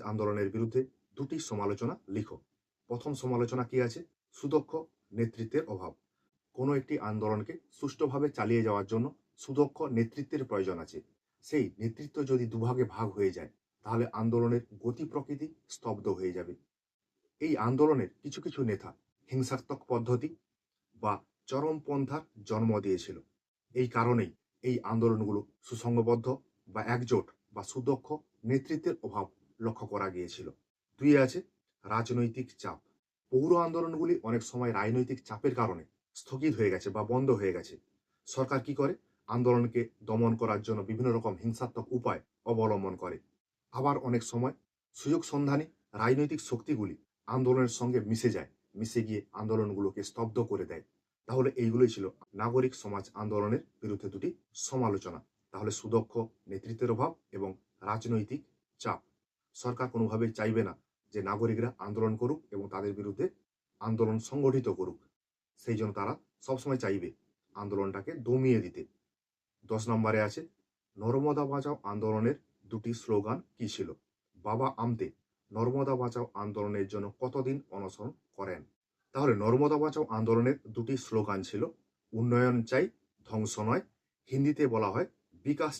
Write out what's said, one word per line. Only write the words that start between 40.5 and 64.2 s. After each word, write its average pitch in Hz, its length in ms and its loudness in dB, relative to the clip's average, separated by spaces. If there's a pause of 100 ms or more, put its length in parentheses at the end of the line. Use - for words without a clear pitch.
জন্য 107 260 -2
বিভিন্ন 117 240 2
রকম 113 200 0 (100)
হিংসাত্মক 113 440 -4 (120)
উপায় 104 220 -2 (300)
অবলম্বন 107 460 2
করে। 85 200 -8 (560)
আবার 143 260 2
অনেক 123 240 2 (100)
সময় 123 220 0 (420)
সুযোগ 160 280 0
সন্ধানী 143 400 2 (300)
রাজনৈতিক 135 460 2
শক্তিগুলি 113 560 -2 (320)
আন্দোলনের 127 500 4
সঙ্গে 123 220 2
মিশে 110 360 2
যায়, 82 140 -6 (240)
মিশে 113 320 -2
গিয়ে 107 140 -4 (200)
আন্দোলনগুলোকে 104 600 0 (100)
স্তব্ধ 113 260 -6 (140)
করে 92 200 -2
দেয়। 82 140 -12 (440)
তাহলে 127 200 2 (140)
এইগুলোই 117 320 6
ছিল 98 100 -6 (360)
নাগরিক 127 320 2 (100)
সমাজ 101 220 -6 (100)
আন্দোলনের 104 480 -2 (200)
বিরুদ্ধে 104 320 -6
দুটি 98 140 -6 (400)
সমালোচনা। 101 520 -2 (340)
তাহলে 104 160 -4 (100)
সুদক্ষ 113 320 0 (380)
নেতৃত্বের 117 440 -4
অভাব 139 160 0 (220)
এবং 98 180 -6 (380)
রাজনৈতিক 110 520 -2 (400)
চাপ। 98 200 -4 (560)
সরকার 123 380 -4
কোনোভাবেই 110 440 2
চাইবে 110 300 2
না 82 60 -8 (400)
যে 104 140 -4
নাগরিকরা 113 420 0 (160)
আন্দোলন 110 300 0
করুক 135 240 0 (140)
এবং 101 100 -6 (100)
তাদের 101 240 -2
বিরুদ্ধে 101 280 -2 (540)
আন্দোলন 110 360 2 (140)